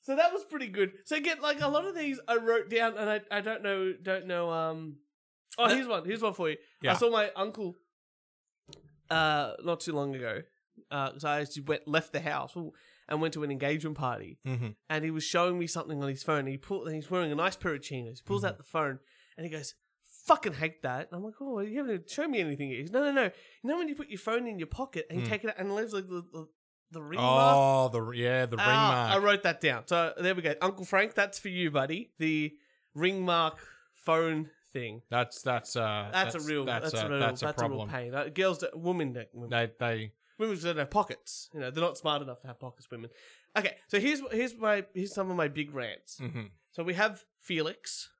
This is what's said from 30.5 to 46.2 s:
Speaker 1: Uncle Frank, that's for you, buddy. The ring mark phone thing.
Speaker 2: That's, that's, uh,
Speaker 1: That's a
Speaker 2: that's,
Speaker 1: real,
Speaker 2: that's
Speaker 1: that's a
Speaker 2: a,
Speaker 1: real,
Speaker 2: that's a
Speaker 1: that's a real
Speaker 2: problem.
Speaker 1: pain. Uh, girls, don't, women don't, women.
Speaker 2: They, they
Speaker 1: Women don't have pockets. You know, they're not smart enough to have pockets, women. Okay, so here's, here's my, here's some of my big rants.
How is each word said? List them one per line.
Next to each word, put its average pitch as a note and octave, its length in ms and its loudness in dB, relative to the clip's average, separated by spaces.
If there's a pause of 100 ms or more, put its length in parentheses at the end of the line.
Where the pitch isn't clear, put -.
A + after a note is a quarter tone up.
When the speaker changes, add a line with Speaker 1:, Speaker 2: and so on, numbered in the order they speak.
Speaker 1:
Uncle F#3+ 240 0
Frank, G3+ 300 2
that's G3+ 240 0
for - 100 -8
you, F3+ 220 0
buddy. D3 480 0
The D3+ 340 0 (420)
ring F#3 300 0
mark E3 340 4 (360)
phone D#3+ 560 2 (220)
thing. A#2 380 -8
Speaker 2:
That's, B2 320 0
that's, B2 340 -2
uh, G#2+ 360 0
Speaker 1:
That's F#3+ 220 2
a E3+ 40 -2
Speaker 2:
that's, D3+ 120 -4
Speaker 1:
real, D3 140 0
Speaker 2:
that's B2 280 -2
Speaker 1:
that's A2+ 100 0
a G#2+ 40 0
Speaker 2:
a, C#3 40 -2
Speaker 1:
real, C#3 100 0
Speaker 2:
that's A#2+ 220 0
a D3 40 -2
Speaker 1:
that's D3 160 -2
a A2+ 60 2
real G#2 180 -4
Speaker 2:
problem. G#2 40 -8
Speaker 1:
pain. B2 240 -6
Uh, C#3+ 200 -2
girls, F#3 240 2
don't, - 180 -6
women E3 380 0
don't, A#2 180 -10
women. A#2+ 180 -10
Speaker 2:
They, A#2 280 2
they A2 340 -2 (240)
Speaker 1:
Women G#3+ 240 -2
don't E3+ 180 -2
have C#3 120 -2
pockets. - 640 -2
You D3+ 60 -6
know, B2+ 100 -4
they're D3+ 140 -4
not E3+ 120 0
smart D3 240 0
enough C3 200 -10
to C3 80 -16
have A#2+ 100 -14
pockets, - 320 -16
women. A#2 180 -10 (480)
Okay, G#3 200 0 (100)
so G3+ 140 0
here's, C#4 200 2 (120)
here's A#3+ 260 0
my, G#3 340 2
here's F#3+ 220 -6
some F#3+ 160 -2
of F3+ 60 -2
my D#3+ 100 2
big C#3+ 260 -4
rants. A#2+ 480 -8